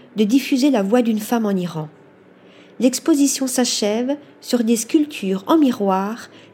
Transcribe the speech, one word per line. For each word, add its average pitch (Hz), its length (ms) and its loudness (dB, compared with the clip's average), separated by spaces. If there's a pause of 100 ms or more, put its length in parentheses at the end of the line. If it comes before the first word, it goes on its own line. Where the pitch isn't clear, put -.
(160)
de 214 80 4
diffuser 262 460 2
la 220 120 2
voix 233 200 2
d'une 220 180 0
femme 226 260 -2
en 202 40 0
Iran. 165 380 -4 (920)
L'exposition 269 680 2
s'achève 247 720 -2 (240)
sur 240 240 0
des 226 120 2
sculptures 220 720 -2
en 320 120 2
miroir 208 680 -2 (260)